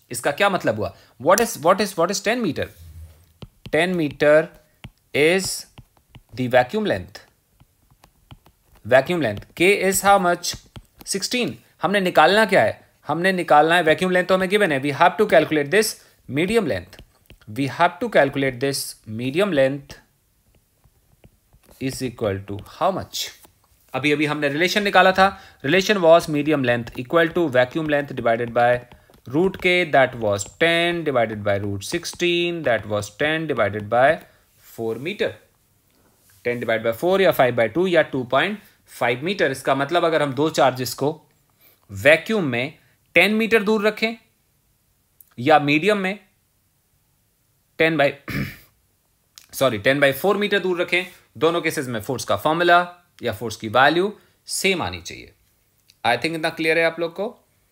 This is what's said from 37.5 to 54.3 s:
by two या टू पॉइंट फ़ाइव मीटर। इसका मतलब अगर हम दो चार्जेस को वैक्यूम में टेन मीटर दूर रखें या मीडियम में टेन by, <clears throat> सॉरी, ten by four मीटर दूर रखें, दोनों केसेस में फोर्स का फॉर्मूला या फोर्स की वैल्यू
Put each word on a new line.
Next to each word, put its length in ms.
by 180
two 100
या 140
टू 220
पॉइंट 360
फ़ाइव 360
मीटर। 280
इसका 240
मतलब 300
अगर 160
हम 120
दो 160
चार्जेस 440
को 340
वैक्यूम 520
में 340
टेन 200
मीटर 300
दूर 240
रखें 260
या 200
मीडियम 380
में 220
टेन 200
by, 140
<clears throat> 1200
सॉरी, 260
ten 200
by 140
four 220
मीटर 240
दूर 220
रखें, 240
दोनों 240
केसेस 260
में 140
फोर्स 220
का 140
फॉर्मूला 580
या 100
फोर्स 220
की 120
वैल्यू 500